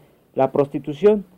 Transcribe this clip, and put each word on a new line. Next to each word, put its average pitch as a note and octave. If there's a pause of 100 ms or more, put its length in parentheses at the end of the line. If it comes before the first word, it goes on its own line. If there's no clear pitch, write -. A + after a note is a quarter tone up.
(340)
la C3+
prostitución. D3+ (140)